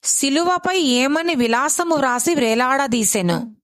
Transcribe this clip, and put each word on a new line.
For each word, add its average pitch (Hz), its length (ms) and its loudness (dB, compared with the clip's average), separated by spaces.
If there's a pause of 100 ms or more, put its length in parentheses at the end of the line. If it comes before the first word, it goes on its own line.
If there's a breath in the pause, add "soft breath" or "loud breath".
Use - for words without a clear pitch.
సిలువపై 349 760 0
ఏమని 285 560 0
విలాసము 277 600 0
వ్రాసి 269 400 0
వ్రేలాడదీసెను? 233 1300 0